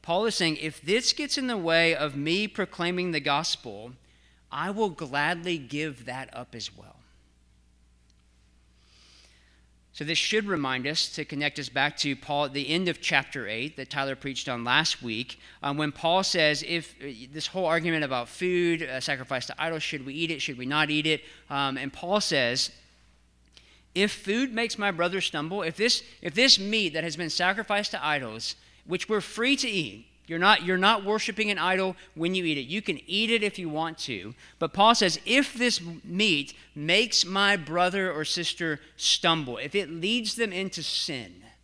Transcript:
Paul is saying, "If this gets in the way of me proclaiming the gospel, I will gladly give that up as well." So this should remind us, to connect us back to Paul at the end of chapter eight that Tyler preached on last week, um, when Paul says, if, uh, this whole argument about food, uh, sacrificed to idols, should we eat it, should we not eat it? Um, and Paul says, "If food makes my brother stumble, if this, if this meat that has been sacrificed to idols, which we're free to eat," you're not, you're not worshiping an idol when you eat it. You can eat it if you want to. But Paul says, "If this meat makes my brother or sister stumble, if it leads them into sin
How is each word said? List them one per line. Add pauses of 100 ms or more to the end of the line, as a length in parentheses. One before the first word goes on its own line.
Paul
is
saying,
"If
this
gets
in
the
way
of
me
proclaiming
the
gospel, (580)
I
will
gladly
give
that
up
as
well." (3000)
So
this
should
remind
us,
to
connect
us
back
to
Paul
at
the
end
of
chapter
eight
that
Tyler
preached
on
last
week, (240)
um,
when
Paul
says,
if,
uh,
this
whole
argument
about
food,
uh,
sacrificed
to
idols,
should
we
eat
it,
should
we
not
eat
it? (280)
Um,
and
Paul
says, (1200)
"If
food
makes
my
brother
stumble,
if
this, (180)
if
this
meat
that
has
been
sacrificed
to
idols, (320)
which
we're
free
to
eat," (220)
you're
not,
you're
not
worshiping
an
idol (180)
when
you
eat
it.
You
can (100)
eat
it
if
you
want
to. (280)
But
Paul
says,
"If
this (240)
meat (180)
makes
my
brother
or
sister (160)
stumble,
if
it
leads
them
into
sin (220)